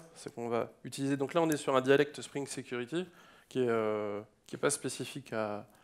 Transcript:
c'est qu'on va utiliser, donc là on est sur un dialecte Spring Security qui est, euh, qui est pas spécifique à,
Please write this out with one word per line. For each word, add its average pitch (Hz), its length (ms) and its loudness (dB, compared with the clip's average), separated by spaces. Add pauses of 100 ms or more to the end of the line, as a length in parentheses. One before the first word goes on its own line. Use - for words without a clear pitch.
(140)
c'est - 200 -12
qu'on 117 140 -6
va 117 220 0 (140)
utiliser, 135 320 -2
donc 135 180 -2
là 170 80 4
on 160 80 4
est 151 60 2
sur 139 200 0
un 131 40 6
dialecte 139 420 6
Spring 139 240 -6
Security 127 580 -6 (440)
qui 131 120 0
est, 123 80 4
euh, 107 520 0 (260)
qui - 80 -10
est - 40 -8
pas 143 120 0
spécifique 135 600 -6
à, 107 340 -4 (180)